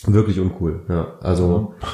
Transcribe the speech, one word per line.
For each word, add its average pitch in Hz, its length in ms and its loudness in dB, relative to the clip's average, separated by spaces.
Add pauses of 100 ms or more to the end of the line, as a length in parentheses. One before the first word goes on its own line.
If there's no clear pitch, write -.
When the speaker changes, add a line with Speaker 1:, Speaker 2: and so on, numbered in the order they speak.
Speaker 1:
Wirklich 101 340 4
uncool, 87 500 -2
ja. 85 320 -2
Also, 90 600 0
Speaker 2:
Ja. - 120 -10